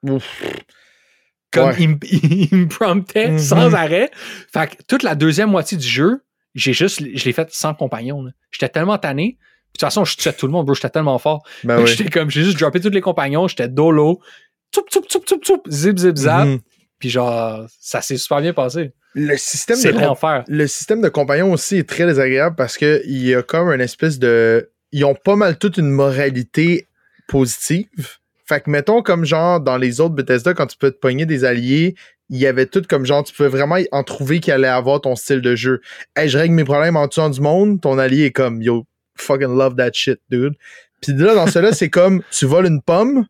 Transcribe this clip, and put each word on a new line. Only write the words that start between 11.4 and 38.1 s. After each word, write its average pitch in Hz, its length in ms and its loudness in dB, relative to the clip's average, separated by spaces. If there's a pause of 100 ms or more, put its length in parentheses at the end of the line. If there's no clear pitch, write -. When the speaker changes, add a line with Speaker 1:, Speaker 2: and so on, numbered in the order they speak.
Speaker 1:
Ben 120 140 2
Speaker 2:
Fait 117 60 6
que 117 40 6
Speaker 1:
oui. 117 80 2
Speaker 2:
j'étais 175 140 -4
comme, 156 200 0
j'ai 147 140 0
juste 185 140 0
droppé 151 220 0
tous 202 100 0
les 196 100 0
compagnons. 165 480 -2
J'étais 120 200 -6
dolo. 151 520 2 (500)
Toup, 403 200 -2
toup, - 180 -2
toup, 359 160 -4
toup, 381 180 -2
toup. 381 180 2 (100)
Zip, 165 280 0
zip, 175 180 4
zap. 143 300 2
Speaker 1:
Mhm. 135 140 0 (380)
Speaker 2:
Puis 127 120 -8
genre, 117 560 -4 (140)
ça - 200 -8
s'est - 180 -8
super 143 220 -2
bien 165 120 -2
passé. 139 400 -4 (220)
Speaker 1:
Le 147 220 -2
système - 400 -4
Speaker 2:
C'est 254 160 0
Speaker 1:
de 226 60 0
comp-, 214 80 2
Speaker 2:
l'enfer. 143 400 -2
Speaker 1:
le 151 200 0
système 220 360 -4
de 190 60 2
compagnon 147 440 0
aussi 185 260 -2
est 156 100 -2
très 170 180 -2
désagréable 139 500 2
parce 127 220 -4
que 139 260 2
il 131 220 -6
y 127 80 4
a 123 80 2
comme 170 280 0
une 135 120 0
espèce 143 360 -4
de, 117 520 4 (220)
ils 143 120 0
ont 139 100 4
pas 196 220 0
mal 196 220 2
toute 202 180 -2
une 151 140 2
moralité 139 960 0 (420)
positive. 143 880 -4 (300)
Fait 147 160 -2
que - 80 -6
mettons 147 320 2
comme 175 240 0
genre 165 340 2
dans 127 160 0
les 127 240 0
autres 165 140 2
Bethesda, 127 400 0
quand 147 120 -2
tu - 120 -16
peux 139 120 2
te 131 80 -16
pogner 135 280 -2
des 143 180 -2
alliés, 131 500 0 (360)
il 131 80 -8
y 131 80 2
avait 131 200 2
tout 190 220 -2
comme 139 160 0
genre, 143 180 0
tu - 120 -12
pouvais 143 160 2
vraiment 143 260 0 (140)
en 139 120 -2
trouver 139 380 -4
qui 165 100 -2
allait 135 180 2
avoir 127 340 0
ton 127 120 -2
style 131 280 -2
de 123 140 2
jeu. 123 260 -2 (340)
Hey, 156 140 0
je 131 80 0
règle 165 160 2
mes 160 100 4
problèmes 147 320 0
en 147 120 2
tuant 156 200 0
du 135 140 -4
monde, 185 400 2
ton 135 160 0
allié 131 280 2